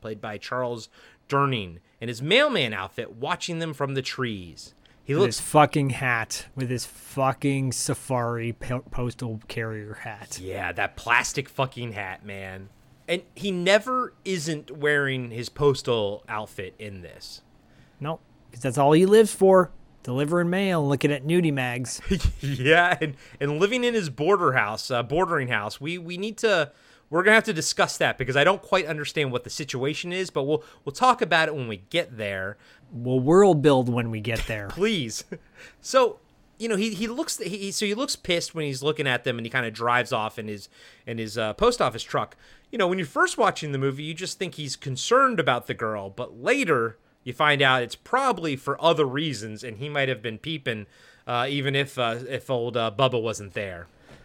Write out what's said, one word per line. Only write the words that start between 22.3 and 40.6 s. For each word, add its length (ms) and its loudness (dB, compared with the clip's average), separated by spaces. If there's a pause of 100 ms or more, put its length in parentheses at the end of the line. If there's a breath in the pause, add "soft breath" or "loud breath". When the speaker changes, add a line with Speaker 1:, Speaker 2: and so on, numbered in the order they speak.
Speaker 1:
Yeah, 580 4
and, 160 -2 (240 soft breath)
and 180 0
living 260 2
in 100 2
his 160 0
border 420 4
house, 380 0
uh, 120 2
bordering 460 0
house. 320 -2
We, 160 -6
we 220 -10
need 200 -6
to, 320 2 (380 soft breath)
we're 140 2
gonna 120 6
have 100 6
to 100 -2
discuss 420 0
that 220 2
because 180 -2
I 80 6
don't 160 4
quite 240 0
understand 480 -4
what 120 -4
the 60 -14
situation 600 -4
is, 160 -4
but 140 -4
we'll, 200 0 (220 soft breath)
we'll 80 -8
talk 300 4
about 260 2
it 60 -6
when 120 -6
we 120 -6 (100)
get 300 -4
there. 400 -6 (320 soft breath)
Speaker 2:
We'll 300 0
world 400 8
build 300 6
when 200 0
we 100 -4
get 260 -2
there. 220 -6
Speaker 1:
<laughs> 20 -10
Please. 540 -2 (580 soft breath)
So, 380 2 (380)
you 120 -4
know, 60 0
he, 180 0
he 120 -4
looks, 300 -4
he, 220 -8
he, 120 -6
so 140 -4
he 80 0
looks 240 -4
pissed 380 -4
when 100 -4
he's 180 -6
looking 240 0
at 180 0
them, 120 -2
and 80 -6
he 60 -6
kinda 200 -2
drives 400 0
off 280 -4
in 100 -10
his, 220 -12 (360 soft breath)